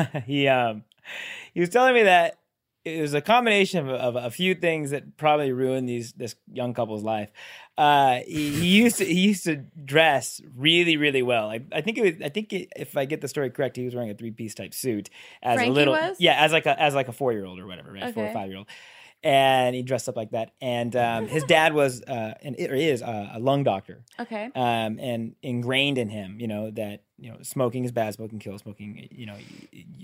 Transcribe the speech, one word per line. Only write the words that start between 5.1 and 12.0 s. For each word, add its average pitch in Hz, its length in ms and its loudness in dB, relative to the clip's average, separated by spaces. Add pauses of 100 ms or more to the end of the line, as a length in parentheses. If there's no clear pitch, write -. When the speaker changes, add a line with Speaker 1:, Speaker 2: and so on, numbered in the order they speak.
Speaker 1:
probably 151 360 2
ruined 131 360 0
these, 120 240 -6
this 120 240 -12 (160)
young 123 200 -4
couple's 110 300 -4
life. 107 300 -4 (440)
Uh, 139 500 4
he, 151 260 -4
he 160 140 0 (140)
used 233 180 4
to, 196 60 0
he 165 160 2
used 196 240 4
to 160 120 0 (280)
dress 143 560 2 (140)
really, 165 420 4
really 143 260 2
well. 117 280 0
I, 113 120 -8 (100)
I 160 80 -4
think 220 180 -4
it 247 40 0